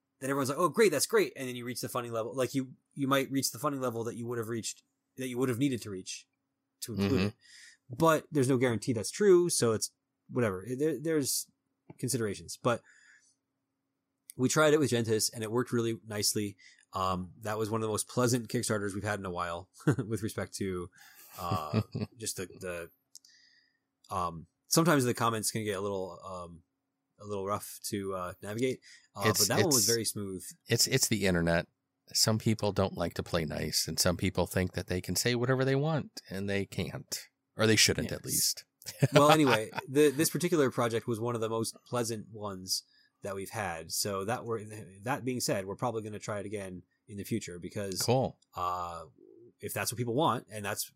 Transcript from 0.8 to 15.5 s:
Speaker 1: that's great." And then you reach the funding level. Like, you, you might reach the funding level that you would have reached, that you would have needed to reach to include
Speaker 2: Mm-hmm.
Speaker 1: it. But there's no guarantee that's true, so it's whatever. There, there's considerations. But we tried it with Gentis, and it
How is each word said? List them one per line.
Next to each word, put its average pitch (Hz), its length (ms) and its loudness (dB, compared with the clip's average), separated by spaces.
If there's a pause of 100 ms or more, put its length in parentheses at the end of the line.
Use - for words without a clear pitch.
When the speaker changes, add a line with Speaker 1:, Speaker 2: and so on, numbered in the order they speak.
Speaker 1:
that's 135 160 2
great." 202 300 2
And 131 100 -6
then 123 80 -6
you 120 120 -8
reach 123 160 -6
the 127 80 -6
funding 120 240 -4
level. 110 200 -4
Like, 127 200 0
you, 131 160 -2 (240)
you 139 120 -2
might 135 240 2
reach 135 220 0
the - 60 -14
funding 143 240 -2
level 117 220 -2
that 117 120 -6
you 117 100 -8
would 120 120 -4
have 110 100 -4
reached, 113 340 -6 (360)
that 131 100 -4
you 120 100 -6
would 127 120 2
have 113 80 0
needed 131 240 0
to 107 80 -10
reach - 360 -10 (540)
to 117 140 -8
include 98 180 2
Speaker 2:
Mm-hmm. 95 140 4
Speaker 1:
it. 104 80 -2 (560)
But 156 420 4
there's 135 160 4
no 135 80 4
guarantee 120 380 2
that's 104 160 -4
true, 175 400 6
so 117 220 4
it's - 180 -2 (400)
whatever. 104 340 0 (140)
There, 151 200 2
there's 151 480 0 (520)
considerations. 107 640 -4
But 123 200 2 (1600)
we 127 120 4
tried 156 240 6
it 156 80 6
with 123 100 4
Gentis, 113 420 2
and 117 120 -8
it 107 80 -4